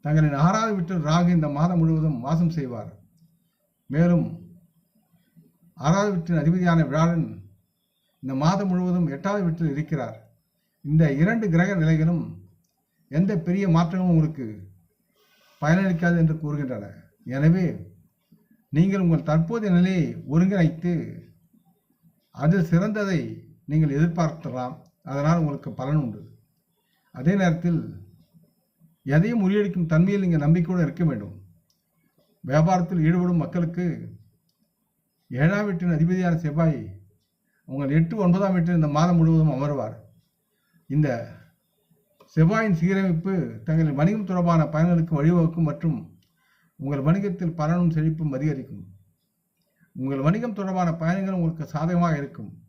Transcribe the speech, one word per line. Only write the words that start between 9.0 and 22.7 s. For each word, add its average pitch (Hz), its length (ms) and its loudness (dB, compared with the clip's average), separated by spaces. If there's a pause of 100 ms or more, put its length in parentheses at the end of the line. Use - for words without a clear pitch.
எட்டாவது 196 320 -4
வீட்டில் 160 280 -2
இருக்கிறார். 135 440 -6 (680)
இந்த 156 200 4 (160)
இரண்டு 220 320 2
கிரக 175 180 2 (120)
நிலைகளும் 160 400 2 (880)
எந்த 190 220 0 (140)
பெரிய 190 180 -2 (100)
மாற்றமும் 180 380 0
உங்களுக்கு 151 340 0 (1160)
பயனளிக்காது 175 600 2
என்று 160 140 2
கூறுகின்றன. 143 480 -6 (500)
எனவே 165 320 2 (1040)
நீங்கள் 190 320 2
உங்கள் 165 240 2
தற்போதைய 180 480 0
நிலையை 180 300 2 (260)
ஒருங்கிணைத்து 175 600 2 (1400)
அதில் 170 360 2